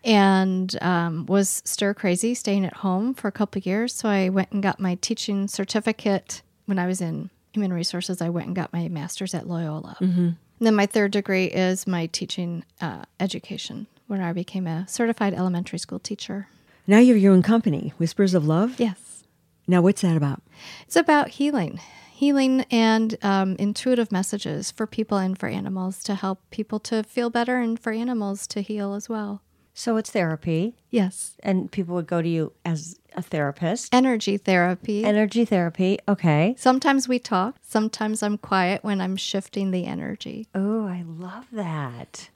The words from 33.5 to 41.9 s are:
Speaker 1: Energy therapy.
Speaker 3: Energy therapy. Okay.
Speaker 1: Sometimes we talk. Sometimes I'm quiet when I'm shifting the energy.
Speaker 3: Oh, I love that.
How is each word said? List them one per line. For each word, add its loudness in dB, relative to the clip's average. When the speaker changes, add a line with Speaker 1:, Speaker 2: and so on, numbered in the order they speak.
Speaker 1:
Energy 2
therapy. 0
Speaker 3:
Energy 2
therapy. 2
Okay. 4
Speaker 1:
Sometimes 2
we 2
talk. -2
Sometimes -2
I'm -2
quiet 0
when -2
I'm -2
shifting -4
the -2
energy. -8
Speaker 3:
Oh, -2
I -6
love -14
that. -8